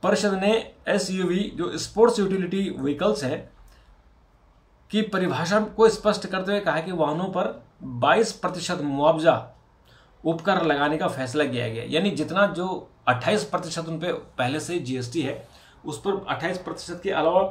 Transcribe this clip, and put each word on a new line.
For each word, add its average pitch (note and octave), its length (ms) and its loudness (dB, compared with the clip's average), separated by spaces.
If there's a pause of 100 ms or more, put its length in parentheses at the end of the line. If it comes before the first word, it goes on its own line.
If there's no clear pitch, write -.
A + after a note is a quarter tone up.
परिषद G3+ 300 2
ने G#3 400 2 (140)
एसयूवी, F#3 680 0
जो E3+ 220 -4
स्पोर्ट्स G#3+ 420 4
यूटिलिटी F#3+ 500 0
व्हीकल्स C#3+ 540 -2
हैं, C3+ 280 -6 (1400)
की G#3 100 2
परिभाषा F3+ 580 0
को G#3+ 300 6
स्पष्ट G#3 380 0
करते F#3 240 -2
हुए G3+ 100 0
कहा D#3+ 180 0
कि F3+ 120 -6
वाहनों E3 340 0
पर F#3 400 -4 (180)
बाईस C3+ 480 2
प्रतिशत F3+ 500 -4
मुआवजा D3 680 4 (800)
उपकर E3 380 0
लगाने D3 340 2
का F3+ 100 -2
फैसला C3 380 -2
किया A#2+ 240 -4
गया। A2+ 180 -8
यानी E3+ 220 0
जितना E3 380 2
जो F3+ 440 -6 (160)
अट्ठाईस C#3 360 2
प्रतिशत E3 440 -6
उन D#3+ 120 -6
पे F3 140 -2
पहले C3 460 -4
से E3+ 200 -4
जीएसटी B2+ 420 -4
है, - 260 -6 (380)
उस D3 140 -8
पर - 300 -2
अट्ठाईस D#3+ 280 -4
प्रतिशत - 460 -10
के F#3+ 80 -2
अलावा E3 400 4